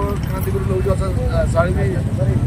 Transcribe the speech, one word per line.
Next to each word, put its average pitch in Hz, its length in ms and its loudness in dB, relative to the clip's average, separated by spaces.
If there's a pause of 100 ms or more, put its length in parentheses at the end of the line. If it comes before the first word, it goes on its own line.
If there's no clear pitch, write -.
क्रांतिगुरू 190 640 -2
लहुजी 190 260 0
वसंत, 185 460 0
अ, - 100 2
साळवे, - 500 2 (520)